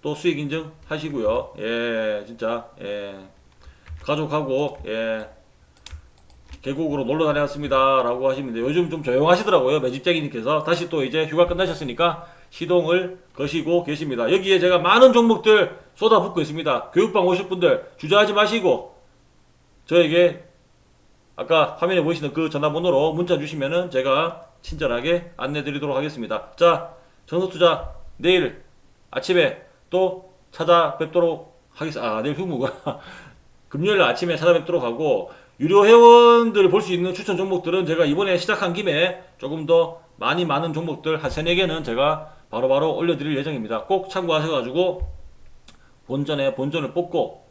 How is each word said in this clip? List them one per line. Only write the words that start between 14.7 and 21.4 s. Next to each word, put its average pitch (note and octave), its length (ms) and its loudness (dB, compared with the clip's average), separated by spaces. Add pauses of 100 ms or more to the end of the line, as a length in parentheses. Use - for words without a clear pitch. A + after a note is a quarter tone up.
많은 A3+ 320 8
종목들 A3 680 4 (180)
쏟아붓고 G#3 460 2
있습니다. D3+ 500 -4
교육방 G3+ 360 2
오실 F#3 200 0
분들 F3 500 0
주저하지 G3+ 360 2
마시고 G3+ 600 0 (920)
저에게 E3+ 580 2 (960)
아까 D3+ 400 0